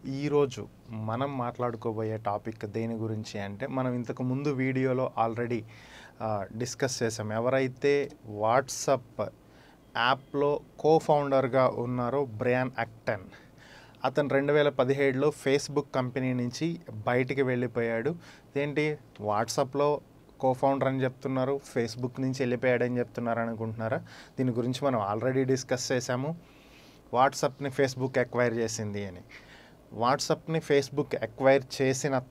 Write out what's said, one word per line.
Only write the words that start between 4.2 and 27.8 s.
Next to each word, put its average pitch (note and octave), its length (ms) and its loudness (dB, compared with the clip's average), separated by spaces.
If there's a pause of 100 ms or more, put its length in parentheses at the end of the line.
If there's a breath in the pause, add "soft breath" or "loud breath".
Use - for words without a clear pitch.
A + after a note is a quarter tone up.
ముందు C3+ 260 -2
వీడియోలో C3 640 0 (140)
already, A#2 360 -2 (600 loud breath)
ఆ, G#2 240 -2 (120)
డిస్కస్ B2+ 460 -4
చేసాం. A2 300 -4
ఎవరైతే C3 760 0 (220)
WhatsApp A#2+ 920 0 (760 loud breath)
యాప్లో C3+ 600 0 (260)
co-ఫౌండర్‌గా C#3 840 4
ఉన్నారో B2 580 0
బ్రయాన్ B2 540 0
అక్టన్, A2+ 440 -4 (840 loud breath)
అతను C3 240 2
రెండు C#3 240 2
వేల D3 160 6
పదిహేడులో C3+ 600 2
Facebook C#3+ 560 0 (100)
కంపెనీ B2+ 380 0
నుంచి B2+ 460 -4 (280)
బయటికి B2+ 340 0
వెళ్ళిపోయాడు. B2 720 0 (420 loud breath)
ఏంటి, D3 400 0 (240)
WhatsApp-లో C3 800 0 (440)
co-founder C3+ 420 2
అని C3 160 0
చెప్తున్నారు, C3 560 -2 (180)
Facebook A#2+ 440 -4
నుంచి C3 180 0
వెళ్ళిపోయాడని B2 600 2
చెప్తున్నారు A#2 400 -2
అనుకుంటున్నారా? A2+ 580 -4 (400 loud breath)
దీని B2+ 140 2
గురించి B2 340 -2
మనం B2+ 140 2 (140)
already B2+ 300 0
డిస్కస్ C3 480 0
చేసాము, C3 440 -2 (800 loud breath)
WhatsApp-ని C#3 540 2
Facebook C3 500 0